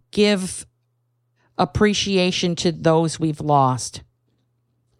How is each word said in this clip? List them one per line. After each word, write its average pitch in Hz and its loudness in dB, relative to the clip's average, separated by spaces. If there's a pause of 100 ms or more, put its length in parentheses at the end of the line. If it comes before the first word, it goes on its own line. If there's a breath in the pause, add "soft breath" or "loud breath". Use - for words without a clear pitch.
(100)
give 202 -2 (920)
appreciation 185 0
to 175 -2
those 160 0
we've 156 -4
lost. 139 0 (960)